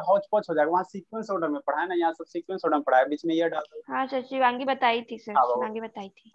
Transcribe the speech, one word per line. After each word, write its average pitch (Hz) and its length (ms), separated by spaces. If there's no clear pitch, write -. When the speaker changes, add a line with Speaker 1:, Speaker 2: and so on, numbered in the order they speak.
Speaker 1:
हौच 202 220
पौच 214 200
हो 165 40
जाएगा। 151 160
वहाँ 180 140
sequence 202 460
order 170 180
में 147 140
पढ़ा 143 180
है 175 80
ना, 175 60
यहाँ 165 180
सब - 140
sequence 185 380
order 156 120
में 143 80
पढ़ा 131 140
है, 135 100
बीच 147 160
में 165 100
ये 165 140
डाल 156 160
दो। - 240
Speaker 2:
हाँ 262 180
सर, 262 180
शिवांगी 262 420
बताई 247 360
थी 233 160
सर, 220 140
Speaker 1:
हाँ, - 100
बाबू। - 120
Speaker 2:
शिवांगी 220 260
बताई 220 280
थी। - 260